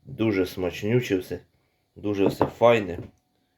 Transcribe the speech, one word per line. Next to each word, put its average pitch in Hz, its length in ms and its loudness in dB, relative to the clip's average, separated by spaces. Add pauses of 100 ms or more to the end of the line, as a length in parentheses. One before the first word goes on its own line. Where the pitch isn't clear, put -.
дуже 95 420 0
смачнюче 101 720 -2
все. 87 240 -6 (560)
Дуже 98 300 0
все - 200 0
файне. 107 520 2 (600)